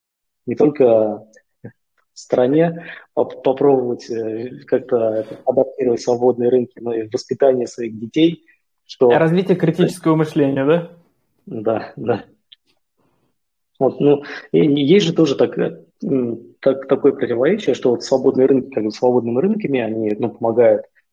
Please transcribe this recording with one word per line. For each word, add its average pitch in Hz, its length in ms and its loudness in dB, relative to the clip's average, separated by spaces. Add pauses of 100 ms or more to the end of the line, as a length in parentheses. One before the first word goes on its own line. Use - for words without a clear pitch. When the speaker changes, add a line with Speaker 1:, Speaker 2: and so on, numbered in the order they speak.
(480)
Speaker 1:
не 120 80 -4
только 143 300 2 (1300)
в - 60 -20
стране 160 680 0 (280)
поп-, - 300 -4
попробовать, 131 680 0
э, 117 580 -8
как-то 127 300 0
это, 110 480 -2
адаптировать 127 560 0
свободные 120 480 2
рынки, 123 300 0
но 117 140 -8
и 110 140 -6
в 110 60 -20
воспитании 127 520 0
своих 113 340 -10
детей, 156 460 0 (400)
что - 260 2
Speaker 2:
Развитие 170 460 2
критического 165 580 0
мышления, 139 500 0
да? 160 260 0 (560)
Speaker 1:
Да, 110 480 -4
да. 117 300 -4 (1500)
Вот, 131 200 -2
ну, 143 240 2 (300)
и 160 60 4 (240)
есть 165 220 4
же 165 80 -2
тоже 143 220 2
так, - 220 0
э, - 260 -6 (200)
м, 123 580 -4
так, 135 260 -2
такое 139 240 2
противоречие, 127 640 -2
что - 160 -2
вот 117 120 -2
свободные 131 440 2
рынки, 131 260 0
как 107 120 -4
бы 107 60 -4
свободными 123 480 0
рынками, 180 420 -2
они, 110 360 -4
ну, 113 120 -4
помогают 113 540 2 (300)